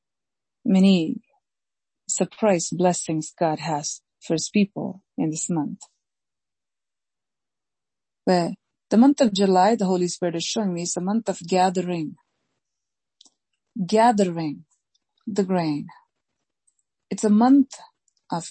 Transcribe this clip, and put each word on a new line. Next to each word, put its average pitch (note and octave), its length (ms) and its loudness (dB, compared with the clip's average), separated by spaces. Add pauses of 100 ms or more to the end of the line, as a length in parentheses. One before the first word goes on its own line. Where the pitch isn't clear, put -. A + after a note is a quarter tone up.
(640)
Many F#3+ 560 2 (880)
surprise F#3 640 -2
blessings E3+ 680 -2
God D#3 200 -2
has D3+ 420 -8 (200)
for - 120 -6
His D#3+ 160 -4
people G3 540 -4 (160)
in D#3+ 100 -2
this D#3 220 -8
month. D#3 300 -4 (2500)
But F3 280 2 (380)
the G3+ 60 2
month C#4 240 6
of G#3+ 140 2
July, F#3+ 420 4
the G#3 80 -2
Holy F#3 240 0
Spirit F3 280 -6
is E3 80 -6
showing G3+ 280 -4
me, E3+ 100 -6
is F3 140 -8
a F3 40 -6
month G#3 280 -4
of F#3+ 120 -6
gathering. F3+ 760 -2 (1700)
Gathering F#3+ 800 0 (640)
the G3 180 -2
grain. E3+ 440 -2 (1200)
It's G3+ 140 -6
a G#3+ 60 2
month C4 440 6 (560)
of - 200 -8